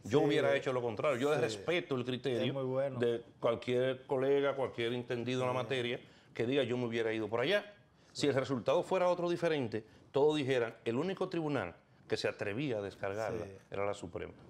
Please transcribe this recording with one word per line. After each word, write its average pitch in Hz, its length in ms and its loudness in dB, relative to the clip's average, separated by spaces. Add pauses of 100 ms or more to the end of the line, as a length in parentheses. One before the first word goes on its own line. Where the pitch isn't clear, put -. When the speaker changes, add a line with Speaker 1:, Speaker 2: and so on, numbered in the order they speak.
Speaker 1:
"Yo 127 160 4
Speaker 2:
Sí. 143 60 6
Speaker 1:
hubiera 143 280 4
hecho 139 180 0
lo 127 100 -2
contrario". 123 360 0
Yo 139 160 2
Speaker 2:
Sí. 139 60 0
Speaker 1:
respeto 131 560 -2
el 120 80 -2
criterio 127 380 -2
Speaker 2:
Es 127 100 0
muy 135 120 -4
bueno. 131 340 -2
Speaker 1:
de 117 260 0 (160)
cualquier 127 680 0
colega, 139 480 4
cualquier 120 380 -2
entendido 123 480 -2
en 127 80 0
la 123 60 2
Speaker 2:
Sí. 127 100 0
Speaker 1:
materia, 120 360 -2 (340)
que 117 120 0
diga, 135 180 2
"Yo 120 120 0
me 123 80 -2
hubiera 113 280 0
ido 110 160 -2
por 113 120 -2
allá". 190 340 0 (380)
Si - 140 -2
el 135 80 4
resultado 131 480 2
fuera 180 260 2
otro 175 220 0
diferente, 147 540 -2 (260)
todos 151 260 6
dijeran, 127 480 2
"El 117 120 0
único 175 340 -2
tribunal 143 440 -2 (320)
que 110 120 -2
se 113 100 0
atrevía 107 500 -2
a 101 40 -4
descargarla 101 640 -6
Speaker 2:
Sí. 98 60 -12 (180)
Speaker 1:
era 101 160 -4
la 101 80 -2
Suprema". 87 400 -10 (160)